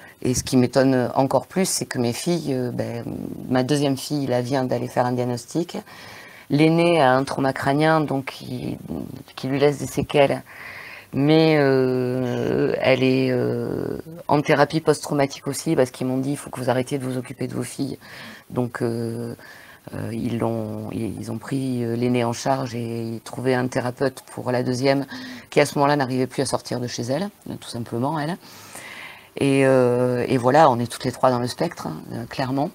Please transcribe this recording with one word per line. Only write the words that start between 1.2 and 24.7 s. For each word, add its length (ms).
plus, 220
c'est 180
que 120
mes 140
filles, 400
euh, 200
ben, 320
ma 140
deuxième 340
fille, 300
là, 160
vient 220
d'aller 240
faire 180
un 60
diagnostic. 640
L'aînée 520
a 120
un 120
trauma 280
crânien, 480
donc 260
qui, 520
qui 140
lui 100
laisse 200
des 80
séquelles. 560
Mais, 460
euh, 1200
elle 220
est, 300
euh, 640
en 140
thérapie 380
post-traumatique 680
aussi, 260
parce 160
qu'ils 160
m'ont 120
dit, « 140
Il 40
faut 140
que 100
vous 100
arrêtiez 280
de 60
vous 120
occuper 320
de 60
vos 100
filles. » 340
Donc, 320
euh, 520
euh, 180
ils 260
l'ont, 540
ils, 280
ils 100
ont 80
pris, 460
euh, 120
l'aînée 280
en 80
charge 420
et 500
trouvé 300
un 140
thérapeute 540
pour 180
la 120
deuxième, 440